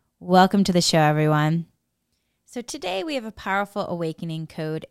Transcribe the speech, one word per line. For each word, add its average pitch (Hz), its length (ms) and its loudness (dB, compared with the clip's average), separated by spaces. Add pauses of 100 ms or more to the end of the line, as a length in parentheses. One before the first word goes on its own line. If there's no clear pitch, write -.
(200)
Welcome 185 460 4
to 190 80 0
the 175 80 4
show, - 180 4
everyone. 151 680 2 (760)
So - 160 -16
today 294 460 -8
we 302 100 -6
have 247 80 -6
a 220 80 -12
powerful 196 560 -4
awakening 160 600 -6
code 156 440 -8